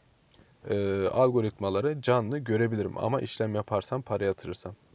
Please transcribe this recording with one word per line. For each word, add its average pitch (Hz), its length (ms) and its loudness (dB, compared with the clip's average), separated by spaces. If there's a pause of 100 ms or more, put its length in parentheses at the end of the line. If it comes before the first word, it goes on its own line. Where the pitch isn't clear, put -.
(680)
e, 98 380 0
algoritmaları 120 960 2
canlı 123 380 2
görebilirim. 113 580 0
Ama 113 240 0
işlem 110 340 -4
yaparsam, 104 460 -2
para 101 240 -2
yatırırsam. - 480 -4 (220)